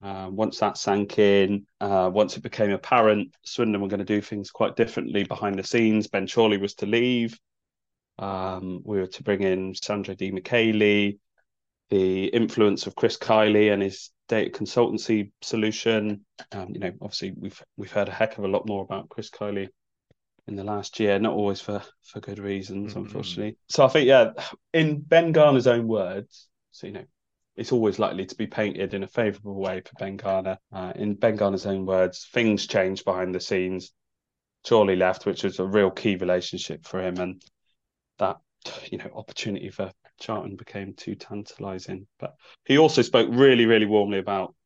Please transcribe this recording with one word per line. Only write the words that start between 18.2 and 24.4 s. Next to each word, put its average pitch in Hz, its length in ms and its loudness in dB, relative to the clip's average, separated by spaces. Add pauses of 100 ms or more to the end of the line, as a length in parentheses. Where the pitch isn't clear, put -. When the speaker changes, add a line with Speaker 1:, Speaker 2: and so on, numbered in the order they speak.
Speaker 1:
of 104 60 -6
a 98 40 -4
lot 101 180 -2
more 101 160 -4
about 95 280 -10
Chris - 200 -12
Kiley 101 380 -8 (800)
in 101 80 -10
the 98 80 -8
last 104 340 -8
year, 101 200 2
not 101 160 0
always 101 260 -2
for, 101 220 -8 (200)
for - 180 -18
good 101 180 -14
reasons, 98 540 -8
Speaker 2:
Mm-hmm. 101 80 -8
Speaker 1:
unfortunately. 101 560 -8 (120)
So - 160 4
I 131 40 8
think, 139 200 4
yeah, 123 220 8 (420)